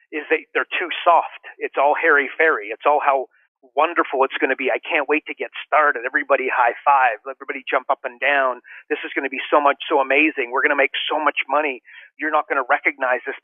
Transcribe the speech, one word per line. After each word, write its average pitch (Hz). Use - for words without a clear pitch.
is 151
that 156
they're 131
too 170
soft. -
It's 151
all 143
hairy-fairy. 143
It's 110
all 147
how 135
wonderful 156
it's 135
gonna 135
be. 131
"I 113
can't 151
wait 156
to 156
get 120
started. 139
Everybody 135
high 120
five. 131
Everybody 135
jump 131
up 139
and 120
down. 131
This -
is 156
gonna 139
be 127
so 156
much, 139
so 160
amazing. 135
We're 131
gonna 143
make 139
so -
much 147
money. 139
You're 156
not 151
gonna 139
recognize 135
this 135